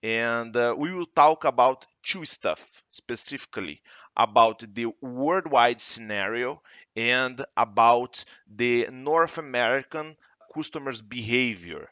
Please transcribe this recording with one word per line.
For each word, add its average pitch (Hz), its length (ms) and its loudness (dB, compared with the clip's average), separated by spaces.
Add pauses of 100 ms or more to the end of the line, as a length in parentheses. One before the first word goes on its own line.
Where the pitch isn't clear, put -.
And, 117 520 -4
uh, 120 220 2
we 156 160 -4
will 175 140 -6
talk 151 360 4
about 131 420 2 (180)
two 180 220 -6
stuff, - 680 -8
specifically - 880 -12 (340)
about 113 480 4 (100)
the 117 140 -4 (140)
worldwide 131 800 0
scenario 113 800 -6 (340)
and 123 480 -2 (140)
about 117 680 2 (240)
the 120 440 0
North 151 460 0
American 135 800 -4 (380)
customers 139 480 -8
behavior. 107 920 -4